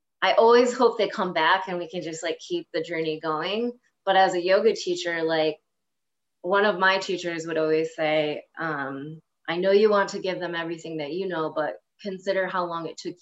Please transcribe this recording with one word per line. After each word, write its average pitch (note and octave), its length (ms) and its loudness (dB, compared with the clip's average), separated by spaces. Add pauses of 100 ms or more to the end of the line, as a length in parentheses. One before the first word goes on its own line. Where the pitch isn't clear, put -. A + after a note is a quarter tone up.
(200)
I F#3 140 4
always A#3+ 420 6
hope A#3 220 2
they G3 100 2
come F#3 240 -4
back F3+ 360 2
and F3+ 100 -4
we E3+ 100 -6
can F3 140 -8
just, D#3+ 200 -8
like, E3 160 -6
keep E3+ 360 -6
the E3 80 -2
journey D#3+ 400 -4
going. F#3 500 -2 (320)
But F#3+ 120 4
as F#3 180 6
a F3 80 0
yoga G3+ 320 4
teacher, E3+ 480 -4
like, D#3+ 340 0 (840)
one G3+ 240 2
of F#3+ 120 0
my F#3+ 200 4
teachers E3+ 480 -4
would E3 100 -4
always D#3+ 380 0
say, D3+ 480 0 (160)
um, D3 640 -8 (280)
"I E3 80 -2
know F#3 140 2
you G#3 200 6
want G3 200 2
to G3 100 -8
give F#3 200 -4
them F3 140 -6
everything E3 440 -6
that C#3+ 140 -6
you F#3+ 160 -6
know, D#3+ 260 -4
but D3+ 200 -2 (280)
consider F#3+ 440 -2
how F3+ 200 -2
long E3 200 -6
it - 120 -10
took E3 240 -10